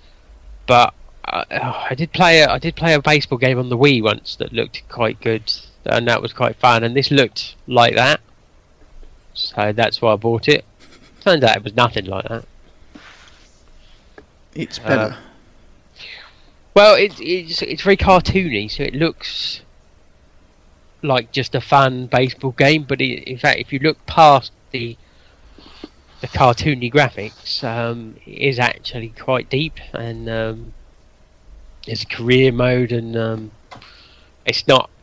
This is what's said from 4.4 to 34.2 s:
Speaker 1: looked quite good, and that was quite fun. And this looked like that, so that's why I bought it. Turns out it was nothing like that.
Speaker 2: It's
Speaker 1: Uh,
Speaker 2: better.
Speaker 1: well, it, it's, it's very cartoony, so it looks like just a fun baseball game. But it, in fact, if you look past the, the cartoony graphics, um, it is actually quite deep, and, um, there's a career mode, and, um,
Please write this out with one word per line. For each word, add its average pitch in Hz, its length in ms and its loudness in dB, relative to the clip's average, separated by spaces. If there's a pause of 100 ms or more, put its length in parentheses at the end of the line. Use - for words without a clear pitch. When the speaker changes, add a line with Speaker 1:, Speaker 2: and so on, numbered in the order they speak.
Speaker 1:
looked 113 380 -8
quite 113 300 -4
good, 110 300 -4 (360)
and 117 220 0
that 117 120 2
was - 140 -10
quite 120 220 -2
fun. 117 280 2
And 117 100 -2
this 135 160 0
looked 135 440 0 (120)
like 120 280 2
that, 135 260 2 (1120)
so - 400 -6
that's 110 300 -2
why 113 100 2
I 104 40 0
bought 113 300 -2
it. 147 180 2 (560)
Turns 170 220 2
out 110 140 4
it 104 80 -8
was 107 100 -12
nothing 117 300 0
like 95 240 -10
that. 113 160 -10 (2000)
Speaker 2:
It's - 240 -12
Speaker 1:
Uh, 110 100 -12
Speaker 2:
better. 110 280 -2 (1600)
Speaker 1:
well, 208 220 8
it, 196 220 0
it's, 170 440 -8
it's - 200 -8
very 196 140 4
cartoony, 165 760 2
so - 120 -8
it - 120 -6
looks - 680 -6 (1400)
like 127 300 -2
just - 220 -6
a 131 60 0
fun 131 460 2
baseball 127 460 -2
game. 147 320 2
But 131 160 -6
it, 127 280 -6
in 127 100 -12
fact, 139 200 0
if - 140 -10
you 139 60 -4
look 143 280 -4
past 147 460 6 (180)
the, 120 260 -10 (1200)
the - 80 -10
cartoony 127 640 0
graphics, - 720 -2
um, 117 600 -6
it - 140 -18
is 135 200 -2
actually 120 520 -4
quite - 400 -6
deep, 147 240 -4 (180)
and, 113 380 -10
um, 113 420 -8 (1120)
there's - 160 -8
a - 40 -12
career 127 460 2
mode, 123 400 0
and, 113 240 -6
um, 113 340 -6 (960)